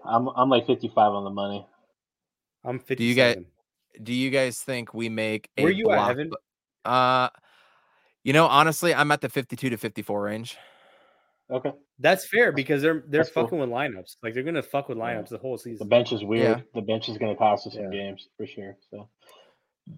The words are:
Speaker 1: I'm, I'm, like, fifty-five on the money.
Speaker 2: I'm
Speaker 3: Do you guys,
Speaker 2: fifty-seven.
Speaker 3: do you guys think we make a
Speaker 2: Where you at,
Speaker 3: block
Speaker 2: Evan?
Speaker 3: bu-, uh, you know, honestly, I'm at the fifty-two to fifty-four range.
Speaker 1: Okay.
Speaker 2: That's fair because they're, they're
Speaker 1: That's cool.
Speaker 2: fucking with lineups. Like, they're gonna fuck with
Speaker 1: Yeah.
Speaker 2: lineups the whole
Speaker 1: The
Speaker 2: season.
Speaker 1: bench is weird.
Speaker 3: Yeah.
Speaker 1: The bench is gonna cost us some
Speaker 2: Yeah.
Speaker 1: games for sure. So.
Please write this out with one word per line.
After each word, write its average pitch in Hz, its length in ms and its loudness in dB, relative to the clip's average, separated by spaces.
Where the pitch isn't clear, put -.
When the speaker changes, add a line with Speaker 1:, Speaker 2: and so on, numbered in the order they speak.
Speaker 1:
I'm, 117 240 -2
I'm, 127 220 0
like, 117 160 4
fifty-five 110 460 2
on 101 120 -4
the 98 60 -8
money. 101 360 -8
Speaker 2:
I'm 127 140 -6
Speaker 3:
Do 123 260 -4
you 120 100 2
guys, 120 220 6
Speaker 2:
fifty-seven. - 680 -20
Speaker 3:
do 117 80 -8
you 127 180 -2
guys 131 300 0
think 123 340 -8
we 113 140 -4
make 110 480 -4
a - 60 -2
Speaker 2:
Where 170 100 4
you 214 180 0
at, 180 60 2
Speaker 3:
block 107 140 2
Speaker 2:
Evan? 143 200 -4
Speaker 3:
bu-, - 600 -12
uh, 127 380 4
you 135 80 0
know, 160 140 8
honestly, 156 480 4
I'm 147 160 4
at 147 100 2
the 131 80 -4
fifty-two 127 420 -4
to 113 60 -2
fifty-four 104 460 -6
range. 110 340 -8
Speaker 1:
Okay. 127 220 -4
Speaker 2:
That's 160 280 2
fair 208 260 2
because 139 300 -2
they're, 156 260 0
they're 147 140 2
Speaker 1:
That's 160 100 -6
cool. 143 120 0
Speaker 2:
fucking 165 140 -4
with 131 120 -2
lineups. 117 520 -6
Like, 113 120 -6
they're 127 80 -4
gonna 156 200 -4
fuck 139 280 -4
with 117 80 -8
Speaker 1:
Yeah. 113 60 -6
Speaker 2:
lineups 113 260 -6
the 113 80 -10
whole 127 180 -8
Speaker 1:
The - 60 -12
Speaker 2:
season. 107 260 -10
Speaker 1:
bench 120 240 6
is 107 100 -4
weird. 113 360 2
Speaker 3:
Yeah. 127 40 -14
Speaker 1:
The 117 80 -4
bench 110 260 -2
is 110 80 -8
gonna 107 200 -2
cost 104 300 2
us 98 80 -14
some 107 180 -10
Speaker 2:
Yeah. 98 60 -6
Speaker 1:
games - 260 -18
for 107 100 -10
sure. 98 300 -16
So. 104 180 -18